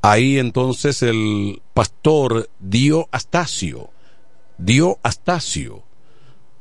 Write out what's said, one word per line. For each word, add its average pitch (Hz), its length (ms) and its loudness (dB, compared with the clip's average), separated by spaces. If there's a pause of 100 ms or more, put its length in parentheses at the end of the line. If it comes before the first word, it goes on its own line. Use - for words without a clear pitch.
Ahí 123 380 6
entonces 127 640 0
el 107 580 0 (120)
pastor 123 760 2 (120)
Dio 135 500 2
Astacio - 760 -4 (680)
dio 131 460 4
Astacio 123 800 -4 (760)